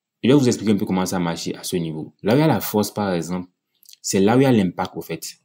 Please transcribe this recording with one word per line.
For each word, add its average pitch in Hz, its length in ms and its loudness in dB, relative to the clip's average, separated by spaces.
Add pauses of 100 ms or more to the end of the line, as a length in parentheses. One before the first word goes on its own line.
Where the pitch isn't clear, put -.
(240)
je 113 60 4
vais 131 40 6
vous 139 140 6
expliquer 107 240 2
un 104 60 2
peu 101 80 -4
comment 92 200 0
ça 92 140 -4
marche 85 300 -4
à - 140 -10
ce - 120 -6
niveau. 80 480 -8
Là 104 100 0
où 131 40 4
il - 20 4
y 151 40 4
a 160 40 4
la 117 140 0
force, 104 320 -2
par 101 180 -4
exemple, 87 380 -4 (520)
c'est - 200 0
là 110 160 4
où - 20 6
il 135 40 6
y - 20 4
a 131 80 4
l'impact, 92 420 0
au 82 60 -8
fait. - 200 -10 (240)